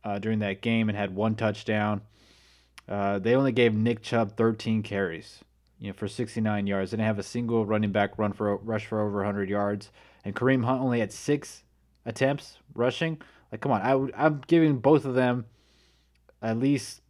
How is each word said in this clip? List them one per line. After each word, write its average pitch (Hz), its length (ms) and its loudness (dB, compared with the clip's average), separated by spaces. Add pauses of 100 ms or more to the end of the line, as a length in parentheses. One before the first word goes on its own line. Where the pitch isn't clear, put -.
uh, 101 160 -4
during 110 180 0
that 98 220 -2
game 113 280 0
and 104 80 -2
had 101 160 -4
one 110 220 0
touchdown. 107 680 -2 (840)
Uh, 101 300 -2
they 110 160 2
only 135 160 4
gave 120 240 4
Nick 110 260 0
Chubb 110 360 -2
thirteen 110 480 0
carries, 95 560 -6 (400)
you 104 80 -10
know, 98 40 -10
for - 140 -8
sixty-nine 107 640 -2
yards. 95 240 -2
They 110 60 -6
didn't 110 100 0
have 107 100 0
a 95 60 -6
single 117 420 -2
running 107 240 2
back 101 260 2
run 104 160 -2
for, 104 260 -2
rush 107 280 -6
for 107 140 -2
over 101 240 0
a - 20 0
hundred 101 240 -2
yards. 101 400 -2 (340)
And 104 120 -6
Kareem 127 280 2
Hunt 131 180 0
only 120 180 2
had 104 120 -2
six - 520 -4 (400)
attempts 135 540 -2 (160)
rushing. 151 460 -2 (300)
Like, 117 100 -10
come 143 120 0
on, 101 100 0
I 131 140 4
would, 131 200 -2
I'm 151 300 2
giving 160 320 4
both 139 260 4
of 131 120 -2
them 123 300 2 (960)
at 113 160 0
least 135 520 0